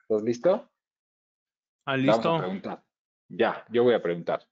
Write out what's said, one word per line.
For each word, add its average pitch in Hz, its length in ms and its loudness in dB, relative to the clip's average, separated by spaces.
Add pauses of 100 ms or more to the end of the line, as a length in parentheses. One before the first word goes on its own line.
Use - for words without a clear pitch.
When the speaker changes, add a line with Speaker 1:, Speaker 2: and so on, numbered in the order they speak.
Speaker 1:
¿Estás 107 220 -2
listo? 123 480 -2 (1120)
Speaker 2:
Ah, 135 120 -2
Speaker 1:
Vamos 135 120 0
a 110 80 6
Speaker 2:
listo. 165 220 0
Speaker 1:
preguntar. 95 440 -8 (460)
Ya, 104 400 -2
yo 120 140 2
voy 123 100 6
a 98 80 0
preguntar. 85 400 -4 (100)